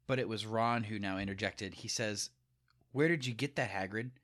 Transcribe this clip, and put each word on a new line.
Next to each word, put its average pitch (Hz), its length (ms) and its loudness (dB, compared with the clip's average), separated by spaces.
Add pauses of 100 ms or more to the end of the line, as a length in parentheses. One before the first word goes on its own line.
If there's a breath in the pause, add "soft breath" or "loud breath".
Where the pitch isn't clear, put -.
but 131 140 2
it 104 100 0
was 107 160 -2
Ron 113 380 4
who 107 160 -4
now 95 180 0
interjected. 98 580 -2
He - 120 -10
says, 107 420 -2 (640)
"Where 143 160 4
did 160 180 2
you 123 80 -2
get 131 220 -2
that, 117 160 0
Hagrid? 101 400 -2 (120)